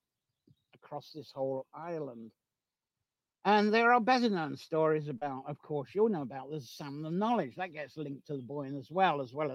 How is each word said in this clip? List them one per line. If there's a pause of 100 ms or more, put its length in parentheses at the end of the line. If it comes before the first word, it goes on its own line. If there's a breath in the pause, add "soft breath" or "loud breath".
(760)
across
this
whole
island. (1120)
And
there
are
better
known
stories
about,
of
course,
you'll
know
about
the
salmon
of
knowledge.
That
gets
linked
to
the
Boyne
as
well,
as
well